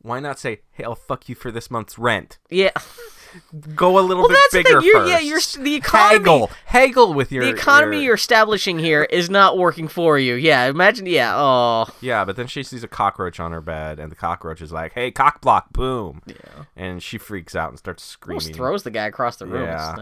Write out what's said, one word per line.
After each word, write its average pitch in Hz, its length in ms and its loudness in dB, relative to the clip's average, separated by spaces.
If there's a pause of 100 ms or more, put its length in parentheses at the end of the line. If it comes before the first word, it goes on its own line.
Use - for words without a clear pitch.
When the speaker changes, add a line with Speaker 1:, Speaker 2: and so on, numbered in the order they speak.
Speaker 1:
why 117 180 -10
not 143 200 -10
say, 117 220 -10 (100)
"Hey, - 140 -14
I'll 117 100 -8
fuck - 340 -12
you 120 60 -14
for 127 160 -12
this 113 180 -10
month's 113 300 -10
rent"? 117 400 -4 (100)
Speaker 2:
Yeah. 185 220 0 (1040)
Speaker 1:
Go 185 240 4
a - 20 6
little 185 220 0
Speaker 2:
Well, 466 60 6
Speaker 1:
bit 539 80 6
Speaker 2:
that's 554 160 6
the 539 100 4
Speaker 1:
bigger 508 180 6
Speaker 2:
thing. 330 60 2
You're, 427 140 8
Speaker 1:
first. 359 100 0
Speaker 2:
yeah, 339 80 4
you're 302 180 -2
s-, - 180 -4
the 285 200 -4
economy 220 440 4
Speaker 1:
Haggle. 156 300 4 (160)
Haggle 247 480 4
with 135 180 -2
your, - 120 -2
Speaker 2:
the 262 80 0
economy 302 460 4
Speaker 1:
your 285 80 -4
Speaker 2:
you're 240 100 2
establishing 202 640 0
here 156 240 2
is 170 260 -2
not 190 280 4
working 170 300 -2
for 156 300 2
you. 127 180 0
Yeah, 135 320 2
imagine, 190 380 0
yeah, 131 320 0
oh. 120 500 2 (140)
Speaker 1:
Yeah, 117 240 -2
but 95 100 -6
then 120 120 -8
she 139 160 -10
sees 120 200 -16
a 110 40 -12
cockroach 98 520 -4
on 85 120 -8
her 82 100 -10
bed, 78 380 -10
and 78 120 -14
the 76 40 -20
cockroach 85 460 -10
is 80 100 -16
like, 80 220 -10
"Hey, 123 180 -8
cock 139 300 0
block," 107 300 2
boom. 120 540 -6
Speaker 2:
Yeah. - 100 -20 (400)
Speaker 1:
And 92 280 -12
she - 140 -12
freaks 95 380 -14
out 80 140 -6
and 65 80 -20
starts - 480 -16
Speaker 2:
Almost 82 200 -10
Speaker 1:
screaming. 80 120 -14
Speaker 2:
throws 160 260 -6
the 117 80 -12
guy 107 140 -6
across 120 300 -6
the - 100 -18
room. 117 200 -8
Speaker 1:
Yeah. 80 260 -8
Speaker 2:
It's 82 100 -12